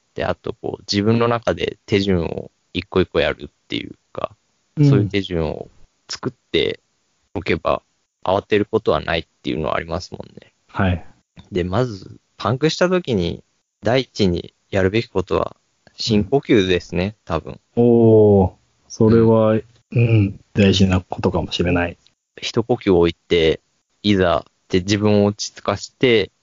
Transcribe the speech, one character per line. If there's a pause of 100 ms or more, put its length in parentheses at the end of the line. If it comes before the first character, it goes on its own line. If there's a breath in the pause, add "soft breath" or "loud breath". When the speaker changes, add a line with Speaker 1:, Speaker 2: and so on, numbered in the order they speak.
(140)
Speaker 1:
で、
あ
と
こ
う、
自
分
の
中
で
手
順
を (220)
一
個
一
個
や
る
っ (200)
て
い
う (180)
か、 (400)
Speaker 2:
う
ん。
Speaker 1:
そ
う
い
う
手
順
を (400)
作
っ (200)
て (540)
お
け
ば、 (420)
慌
て
る
こ
と
は
な
い
っ (160)
て
い
う
の
は
あ
り
ま
す
も
ん
ね。 (160)
Speaker 2:
は
い。 (460)
Speaker 1:
で、
ま
ず、 (180)
パ
ン
ク
し
た
時
に、 (380)
第
一
に (160)
や
る
べ
き
こ
と
は、 (380)
深
呼
吸
で
す
ね、
Speaker 2:
う
ん。 (100)
Speaker 1:
多
分。 (160)
Speaker 2:
お
ー、 (360)
そ
れ
は、
Speaker 1:
う
ん。 (280)
Speaker 2:
う
ん、 (140)
大
事
な
こ
と
か
も
し
れ
な
い。 (440)
Speaker 1:
一
呼
吸
置
い
て、 (420)
い
ざ
っ (160)
て
自
分
を
落
ち
着
か
せ
て (120)